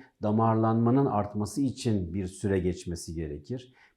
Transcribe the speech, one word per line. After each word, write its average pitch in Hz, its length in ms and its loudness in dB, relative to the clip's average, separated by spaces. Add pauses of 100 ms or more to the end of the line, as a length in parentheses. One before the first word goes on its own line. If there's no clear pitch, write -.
(240)
damarlanmanın 113 800 4
artması 104 560 -2
için 104 520 -2
bir 95 140 -4
süre 98 320 0
geçmesi 87 540 -4
gerekir. 80 600 -8 (240)